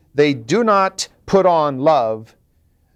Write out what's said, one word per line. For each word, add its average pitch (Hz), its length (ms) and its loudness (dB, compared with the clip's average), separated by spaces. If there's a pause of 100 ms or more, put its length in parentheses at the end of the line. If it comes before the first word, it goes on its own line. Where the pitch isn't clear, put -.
(140)
they 147 200 2
do 127 280 -4
not 196 460 0 (160)
put 190 220 2
on 151 320 0
love. 120 580 -2 (600)